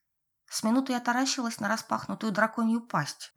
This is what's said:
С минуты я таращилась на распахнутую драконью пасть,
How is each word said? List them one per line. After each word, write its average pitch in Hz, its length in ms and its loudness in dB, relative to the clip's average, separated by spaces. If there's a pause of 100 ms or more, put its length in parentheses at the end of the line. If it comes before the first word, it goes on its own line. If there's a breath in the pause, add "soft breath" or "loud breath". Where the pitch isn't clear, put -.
(540)
С - 80 -4
минуты 254 320 2
я 240 60 0
таращилась 240 600 0
на 208 80 -2
распахнутую 220 640 -2
драконью 220 500 2
пасть, - 560 -4